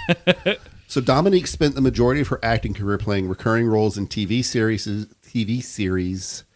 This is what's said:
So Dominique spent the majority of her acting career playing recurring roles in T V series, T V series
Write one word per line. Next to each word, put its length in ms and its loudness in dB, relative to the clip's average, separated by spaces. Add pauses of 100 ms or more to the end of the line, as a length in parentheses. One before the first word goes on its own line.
(880)
So 120 -2
Dominique 460 2
spent 280 0
the 60 0
majority 400 4
of 80 -2
her 120 -2
acting 320 0
career 240 -2
playing 300 0
recurring 400 0
roles 300 2
in 100 -4
T 160 -4
V 180 0
series, 460 0 (340)
T 220 -4
V 160 -2
series 840 -4 (100)